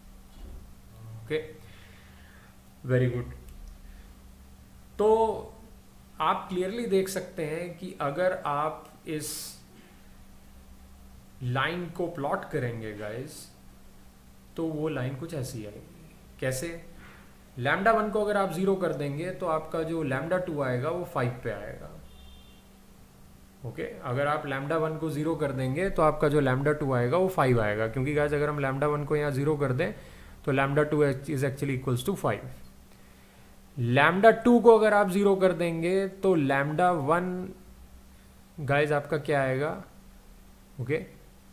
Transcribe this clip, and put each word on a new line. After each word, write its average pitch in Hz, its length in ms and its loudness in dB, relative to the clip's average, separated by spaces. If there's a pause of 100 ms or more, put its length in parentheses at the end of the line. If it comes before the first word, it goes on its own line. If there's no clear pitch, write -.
(1200)
ओके, - 280 -6 (1300)
very 123 300 2
good। - 220 -8 (1600)
तो 208 100 4 (1120)
आप 165 280 0
clearly 190 380 -4
देख 190 220 2
सकते - 380 -6
हैं 170 320 -8
कि 185 220 -12
अगर 170 460 0
आप 147 460 -4 (140)
इस - 500 -8 (1900)
line 151 480 -2
को 175 160 -4
प्लॉट 160 440 -4
करेंगे 113 460 -4
guys, 110 560 -10 (1040)
तो 165 100 -4
वो 156 220 -4
line 131 280 -4
कुछ 165 180 -10
ऐसी 120 320 -8
आएगी। - 500 -18 (240)
कैसे? 165 460 -6 (720)
lambda 190 360 4
one 214 160 0
को 214 120 0
अगर 208 120 0
आप 196 160 2
ज़ीरो 190 220 2
कर 180 180 0
देंगे 147 380 -4
तो 180 160 -6
आपका 160 360 -2
जो 160 220 -2
lambda 160 420 -2
two 147 160 -4
आएगा 127 280 0
वो 175 140 -4
फ़ाइव 127 400 -2
पे 117 60 -2
आएगा। 101 440 -10 (1700)
ओके, 135 200 -10
अगर 143 440 -4
आप 151 180 0
lambda 143 340 -4
one 156 200 -2
को 156 120 -4
ज़ीरो 151 260 -2
कर 147 160 -2
देंगे 131 380 -2
तो 180 120 0
आपका 156 260 4
जो 147 140 4
lambda 139 380 2
two 135 140 0
आएगा 123 220 2
वो 185 120 4
फ़ाइव 131 320 4
आएगा, 107 280 0
क्योंकि 131 260 -2
guys 147 180 2
अगर 147 160 0
हम 147 140 -4
lambda 139 260 0
one 147 160 0
को 151 120 0
यहाँ 147 140 0
ज़ीरो 139 260 2
कर 139 160 0
दें 175 200 0 (520)
तो 143 80 0
lambda 139 380 2
two 151 140 4
is 139 400 0
actually 135 320 -2
equals 127 280 -2
to 196 120 0
five। 117 280 -2 (1500)
lambda 180 380 8 (120)
two 240 160 8
को 226 180 12
अगर 214 160 6
आप 202 160 4
ज़ीरो 202 260 4
कर 185 180 4
देंगे 170 540 0
तो 190 300 2
lambda 147 520 2 (100)
one 170 320 0 (1300)
guys 147 320 2
आपका 143 260 0
क्या 143 240 0
आएगा? 135 300 -2 (1080)
ओके, 143 220 -2 (500)